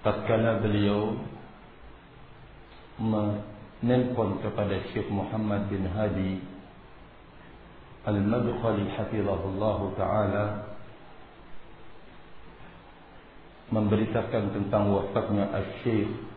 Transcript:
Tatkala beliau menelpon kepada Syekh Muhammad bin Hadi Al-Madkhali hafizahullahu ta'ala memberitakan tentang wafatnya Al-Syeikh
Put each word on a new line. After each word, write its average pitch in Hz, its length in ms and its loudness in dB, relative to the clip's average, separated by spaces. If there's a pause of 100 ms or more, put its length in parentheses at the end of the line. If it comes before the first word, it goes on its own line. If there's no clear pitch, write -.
Tatkala 113 640 2
beliau 104 560 4 (1800)
menelpon 107 1400 2
kepada 98 400 0 (160)
Syekh 104 160 -2
Muhammad 101 560 0
bin 98 240 0
Hadi 95 480 0 (1600)
Al-Madkhali 107 800 4 (160)
hafizahullahu 98 960 0
ta'ala 101 800 0 (3000)
memberitakan 107 800 2
tentang 101 400 2
wafatnya 101 560 2
Al-Syeikh - 640 0 (240)